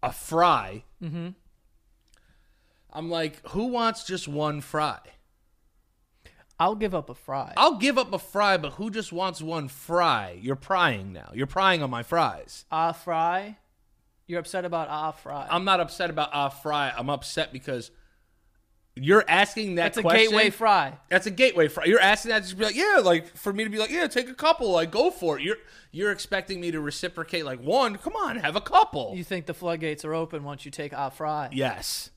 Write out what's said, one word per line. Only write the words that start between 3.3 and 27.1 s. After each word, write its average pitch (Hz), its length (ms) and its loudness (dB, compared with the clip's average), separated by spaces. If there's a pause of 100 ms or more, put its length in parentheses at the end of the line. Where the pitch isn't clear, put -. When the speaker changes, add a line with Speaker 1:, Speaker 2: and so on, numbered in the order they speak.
Speaker 1:
"Who 208 160 -2
wants 233 400 0
just 185 240 -6
one 147 320 -2
fry?" 151 380 -2 (1600)
Speaker 2:
I'll 185 160 2
give 208 200 -4
up 151 140 -4
a 123 60 -12
fry. - 420 -8
Speaker 1:
I'll 285 200 6
give 240 200 2
up 254 160 -2
a 190 60 -2
fry, 202 380 2
but 151 160 -6
who 214 160 -8
just 214 220 -8
wants 175 300 -6
one 156 260 -6
fry? 127 760 0
You're 127 140 -4
prying 135 560 0
now. 85 220 -16
You're 131 140 -4
prying 185 360 2
on 135 60 -2
my 120 140 -4
fries. 117 680 -2
Speaker 2:
A 160 220 0
fry? 180 640 -2 (680)
You're 170 120 -6
upset 175 240 -6
about 170 260 -4
a 151 280 -6
fry. 143 320 -10
Speaker 1:
I'm 175 160 0
not 190 160 4
upset 170 280 -2
about 151 220 -2
a 143 180 0
fry. 143 460 -2
I'm 123 140 -6
upset 147 420 -4
because 127 400 -8 (1040)
you're 170 320 6
asking 202 480 2
that 170 100 2
Speaker 2:
That's 165 120 -2
a 233 60 -2
Speaker 1:
question. 220 260 6
Speaker 2:
gateway 214 220 4
fry. 196 420 4 (160)
Speaker 1:
That's 185 160 4
a 214 60 -4
gateway 180 360 4
fry. 156 180 -4
You're 208 140 8
asking 208 300 4
that 220 160 2
to 185 100 -10
be 196 80 -2
like, 214 120 -2
"Yeah," 381 280 4
like, 175 320 2
for - 160 -6
me 202 120 -2
to 220 80 -4
be 214 80 -6
like, 214 100 -2
"Yeah, 330 180 0
take 247 220 -2
a 254 60 -16
couple, 294 360 2
like, 165 200 2
go 247 180 4
for 160 300 -2
it." 139 40 -4
You're, 190 140 -2 (340)
you're 202 200 -2
expecting 190 500 -6
me 175 100 -4
to 156 80 -4
reciprocate, 160 640 -6